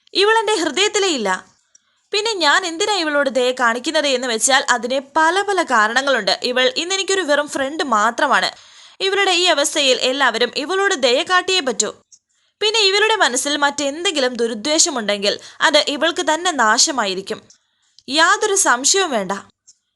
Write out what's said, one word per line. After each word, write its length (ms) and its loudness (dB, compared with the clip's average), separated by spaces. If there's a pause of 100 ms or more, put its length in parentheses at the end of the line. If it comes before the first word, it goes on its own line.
(140)
ഇവളെൻ്റെ 400 2
ഹൃദയത്തിലേ 540 0
ഇല്ല. 420 -2 (640)
പിന്നെ 200 -2
ഞാൻ 340 2
എന്തിനാ 280 -2
ഇവളോട് 360 0
ദയ 220 0
കാണിക്കുന്നത് 540 0
എന്ന് 220 -2
വെച്ചാൽ 420 0
അതിന് 300 -2 (160)
പല 260 2
പല 200 0
കാരണങ്ങളുണ്ട്. 800 0
ഇവൾ 340 0
ഇന്നെനിക്കൊരു 440 -2
വെറും 280 0
ഫ്രണ്ട് 360 -6
മാത്രമാണ്. 640 0 (500)
ഇവളുടെ 300 0
ഈ 140 2
അവസ്ഥയിൽ 560 2
എല്ലാവരും 560 0
ഇവളോട് 380 -2
ദയ 280 2
കാട്ടിയേ 380 0
പറ്റൂ. 340 -2 (640)
പിന്നെ 200 0
ഇവളുടെ 360 2
മനസ്സിൽ 400 0
മറ്റെന്തെങ്കിലും 800 -2
ദുരുദ്ദേശമുണ്ടെങ്കിൽ 1040 -2 (220)
അത് 280 4
ഇവൾക്ക് 460 0
തന്നെ 160 -2
നാശമായിരിക്കും. 920 0 (680)
യാതൊരു 460 2
സംശയവും 560 0
വേണ്ട. 220 -4 (640)